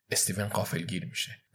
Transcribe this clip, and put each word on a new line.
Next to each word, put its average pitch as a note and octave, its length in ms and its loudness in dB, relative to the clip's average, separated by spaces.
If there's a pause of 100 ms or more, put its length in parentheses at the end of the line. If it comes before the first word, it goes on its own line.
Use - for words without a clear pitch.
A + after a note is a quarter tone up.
استیون G#2 380 2
غافلگیر F2+ 580 0
می‌شه، - 380 -6 (120)